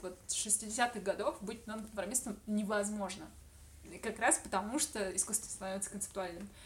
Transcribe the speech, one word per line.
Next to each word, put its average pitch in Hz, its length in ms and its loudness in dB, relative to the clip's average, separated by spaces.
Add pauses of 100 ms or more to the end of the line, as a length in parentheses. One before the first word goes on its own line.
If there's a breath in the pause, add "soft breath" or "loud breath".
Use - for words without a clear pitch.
вот 185 140 -6 (120)
с - 60 0
шестидесятых 226 680 2
годов 190 400 2
быть 226 240 -6
нонконформистом 214 800 -2
невозможно. 208 760 0 (680)
И 180 60 -10
как 214 220 -2
раз 262 180 8
потому, 208 400 0
что 196 360 0
искусство - 360 2
становится 190 400 -4
концептуальным, 190 580 -4 (180 loud breath)